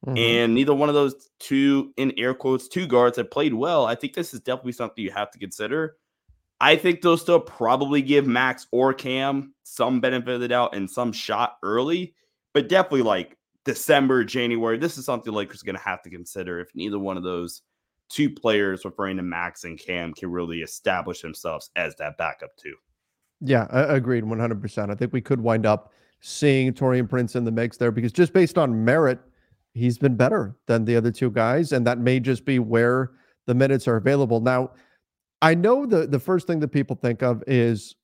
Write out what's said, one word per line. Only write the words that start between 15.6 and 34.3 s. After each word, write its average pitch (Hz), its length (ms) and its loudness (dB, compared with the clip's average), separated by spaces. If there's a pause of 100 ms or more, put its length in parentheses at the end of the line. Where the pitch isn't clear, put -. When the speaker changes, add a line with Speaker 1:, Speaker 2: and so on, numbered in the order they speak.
Speaker 2:
are - 40 -12
gonna 95 120 -8
have - 240 -8
to 85 80 -20
consider 87 480 -12
if 87 160 -14
neither 101 240 -6
one 95 180 -6
of 87 60 -10
those 87 400 -8 (460)
two 147 220 -2
players, 101 540 -2
referring 95 340 -8
to 90 40 -8
Max 87 420 -8
and 82 140 -16
Cam, 85 360 -8
can 92 160 -10
really 85 320 -6
establish 85 580 -8
themselves 80 560 -12
as 82 200 -6
that 76 200 -12
backup 76 400 -10
too. 71 180 -18 (680)
Speaker 1:
Yeah, 127 300 0
a-, 139 240 0
agreed, 123 300 -2
one 110 160 -4
hundred 113 220 -4
percent. 104 280 -6
I 104 40 -4
think 117 180 -6
we 131 80 -2
could 127 200 -2
wind 110 260 0
up 107 260 0 (280)
seeing 135 520 2
Taurean 127 360 0
Prince 123 280 -2
in 120 80 -2
the 117 80 -2
mix 117 240 -2
there 120 160 2
because 113 200 -2
just 175 200 2
based 180 240 4
on 120 280 2
merit, 131 340 4 (560)
he's 120 240 0
been 131 180 2
better 123 400 0 (100)
than 117 200 2
the 117 100 2
other 117 160 2
two 123 180 -2
guys, 123 420 0
and 123 140 2
that 120 120 0
may 127 200 2
just 123 260 -2
be 135 140 0
where 120 540 2 (340)
the 123 80 2
minutes 135 320 2
are 120 100 2
available. 120 440 2